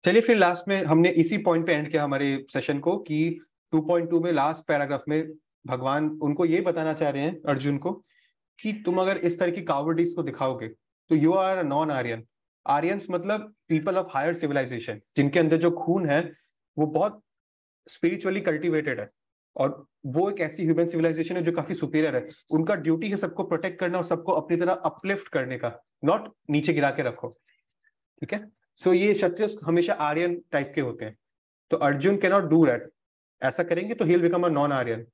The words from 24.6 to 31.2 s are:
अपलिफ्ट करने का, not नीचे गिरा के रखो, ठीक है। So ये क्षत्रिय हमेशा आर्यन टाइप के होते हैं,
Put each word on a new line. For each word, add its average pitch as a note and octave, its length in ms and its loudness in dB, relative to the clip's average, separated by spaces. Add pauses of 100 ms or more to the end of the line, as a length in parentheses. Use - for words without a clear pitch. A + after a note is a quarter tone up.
अपलिफ्ट F#3+ 560 -4
करने B2+ 300 -4
का, A#2 240 -6 (220)
not G#3 260 2 (200)
नीचे D3+ 220 2
गिरा C#3 180 2
के C3+ 120 -4
रखो, A#2 260 -6 (920)
ठीक D#3+ 120 -8
है। G#3 180 -8 (280)
So F#3 140 4
ये G3 220 4
क्षत्रिय G#3 500 -2
हमेशा F3 280 2
आर्यन E3+ 600 -2
टाइप C#3 220 -2
के D#3 60 0
होते A#2+ 240 -6
हैं, G#2+ 120 -12 (540)